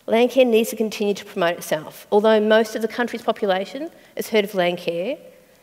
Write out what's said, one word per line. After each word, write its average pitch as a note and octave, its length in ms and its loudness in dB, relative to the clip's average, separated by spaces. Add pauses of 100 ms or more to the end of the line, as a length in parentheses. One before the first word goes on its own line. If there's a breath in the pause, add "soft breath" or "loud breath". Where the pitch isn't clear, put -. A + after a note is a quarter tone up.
Landcare B3 380 4
needs A3+ 240 2
to A3 60 -8
continue G#3 380 -2
to - 100 -12
promote F3 340 -2
itself. - 520 -8
Although G#3+ 300 4
most A3 340 4
of A3 80 -6
the A3+ 60 -2
country's A#3+ 340 -6
population A3 680 -4 (260 loud breath)
has - 140 -6
heard G#3+ 140 2
of G3 80 -8
Landcare, F3 680 -2 (440 soft breath)